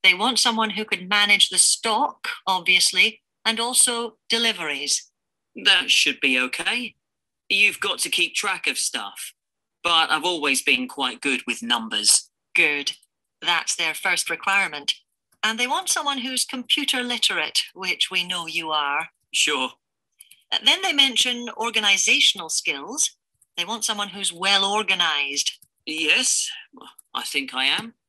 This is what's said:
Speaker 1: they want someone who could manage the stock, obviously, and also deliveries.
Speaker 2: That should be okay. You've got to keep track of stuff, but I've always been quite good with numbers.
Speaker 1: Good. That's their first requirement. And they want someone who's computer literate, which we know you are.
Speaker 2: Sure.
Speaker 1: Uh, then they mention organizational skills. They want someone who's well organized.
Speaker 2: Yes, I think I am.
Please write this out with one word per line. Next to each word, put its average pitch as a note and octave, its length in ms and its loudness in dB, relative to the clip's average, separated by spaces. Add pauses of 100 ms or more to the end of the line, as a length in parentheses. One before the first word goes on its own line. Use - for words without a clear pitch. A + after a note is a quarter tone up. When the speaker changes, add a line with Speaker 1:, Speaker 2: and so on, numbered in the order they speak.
Speaker 1:
they F#3 120 6
want A3 240 2
someone A3 320 2
who G#3 140 -4
could F#3 240 -6
manage G#3 400 4
the F#3 100 -2
stock, - 680 2 (180)
obviously, F#3 760 2 (220)
and A3 160 0
also A#3+ 580 0 (100)
deliveries. E3+ 840 -2 (440)
Speaker 2:
That F#3+ 360 2
should - 300 4
be C3 180 2
okay. F#3+ 560 -4 (540)
You've G3 320 2
got F#3+ 200 -2
to F3+ 100 -2
keep F3 240 0
track F#3+ 320 -2
of C3+ 120 -2
stuff, - 560 -6 (500)
but E3 260 2
I've D#3 140 0
always D3 380 0
been B2+ 260 2
quite B2+ 320 -4
good C3 260 -2
with A#2 160 -6
numbers. A2+ 680 0 (240)
Speaker 1:
Good. D3 380 2 (480)
That's E3 360 -2
their D#3+ 180 -2
first - 360 -2
requirement. E3 640 0 (480)
And A3 160 0
they B3 80 2
want F4 220 -2
someone C#4+ 300 0
who's B3+ 260 -2
computer C4 580 -2
literate, G#3+ 600 -2 (120)
which F3+ 360 -4
we F3+ 140 -2
know F3 220 -6
you D#3+ 240 -6
are. D3+ 380 -2 (240)
Speaker 2:
Sure. C3 380 0 (840)
Speaker 1:
Uh, G#3+ 120 0
then E4 180 2
they F#4 100 0
mention B3 640 0
organizational A3 920 2
skills. E3 680 -4 (400)
They E3+ 80 -2
want G#3+ 200 -6
someone G3+ 260 -2
who's F#3 220 -6
well G3 320 2
organized. E3+ 960 0 (260)
Speaker 2:
Yes, D#3+ 640 0 (640)
I C#3 100 -4
think C#3 320 -6
I C3 100 0
am. G3 300 -2 (140)